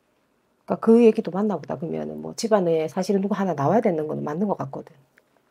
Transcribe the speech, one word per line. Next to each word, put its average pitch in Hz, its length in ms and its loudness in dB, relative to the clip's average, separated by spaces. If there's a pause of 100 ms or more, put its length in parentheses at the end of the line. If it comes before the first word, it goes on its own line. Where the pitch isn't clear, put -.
(640)
그러니까 - 220 -6
그 226 180 8
얘기도 220 280 4
맞나 196 260 -2
보다. 143 200 -8
그러면은 151 440 -8
뭐 160 140 -10
집안에 175 520 2
사실은 190 340 0
누구 196 140 -2
하나 185 200 -2
나와야 156 260 2
되는 160 260 0
건 147 160 -6
맞는 156 240 -4
것 185 100 -2
같거든. 143 380 -12 (560)